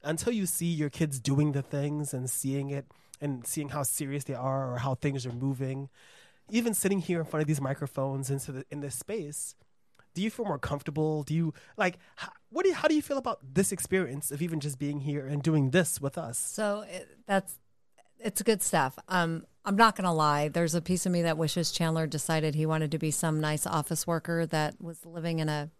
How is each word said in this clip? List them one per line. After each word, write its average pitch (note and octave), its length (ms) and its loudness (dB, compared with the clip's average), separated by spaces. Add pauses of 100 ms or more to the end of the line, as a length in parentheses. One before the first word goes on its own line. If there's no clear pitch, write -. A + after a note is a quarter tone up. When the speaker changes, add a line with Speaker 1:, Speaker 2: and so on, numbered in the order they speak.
Speaker 1:
until D#3+ 300 -2
you G#3 140 0
see - 200 -2
your D#3 220 0
kids C#3+ 320 -2
doing C#3+ 320 4
the C#3 100 0
things D3 520 -4
and B2+ 160 -4
seeing C#3 400 -2
it C#3 160 -6 (340)
and C3+ 260 -4
seeing D3 220 -4
how C#3 140 -4
serious C#3 420 -4
they C#3 100 -6
are C3 400 -2
or A#2+ 40 -4
how C3 160 0
things C#3 320 -2
are B2 60 -4
moving, C3+ 580 -4 (600)
even A#3 220 2
sitting G3 280 2
here F3 200 0
in D#3 60 -4
front D#3 160 0
of D3+ 40 2
these D3 140 2
microphones C3+ 720 -2
into C#3 220 -2
the, C3 180 -8
in D3 100 -8
this C#3+ 140 -8
space, E3+ 600 -8 (600)
do F3 80 -2
you A3 80 2
feel A#3 160 -4
more D#3 120 0
comfortable? D3+ 680 0
Do D3+ 100 -2
you, E3 180 2 (240)
like, F3+ 220 0 (240)
h-, - 60 -10 (220)
what D4+ 120 -2
do F#4+ 80 6
you, E4 40 0
how - 140 2
do D#4 60 6
you D4+ 80 4
feel C#4 160 -4
about B3+ 200 -4 (160)
this F#3+ 180 4
experience E3+ 580 -2
of C#3 100 -6
even E3 200 -2
just C#3 180 -6
being C#3+ 220 -4
here C#3+ 260 -2
and C#3+ 160 -2
doing D3 280 4
this E3 300 4
with C#3 160 -4
us? B2 220 -6
Speaker 2:
So G#3 500 -4
it, F3+ 180 -10 (200)
that's, G3 280 0 (640)
it's - 240 -4
good G#3+ 200 4
stuff. C#3 360 2 (100)
Um, E3+ 360 2 (220)
I'm G3+ 100 2
not A3 200 8
gonna F#3 180 2
lie. D3+ 340 4
There's E3 260 2
a F3 60 2
piece F3 240 0
of F3+ 80 2
me F3 100 4
that E3 140 2
wishes D#3+ 360 0
Chandler D#3+ 340 2
decided D#3 480 0
he D#3 120 2
wanted D#3 260 0
to D#3+ 60 -2
be D#3 120 0
some D#3 300 2
nice D3+ 260 0
office D#3 400 0
worker E3 400 0
that D3+ 340 0
was E3 240 -12
living E3 360 -2
in D#3 100 2
a D3+ 300 -2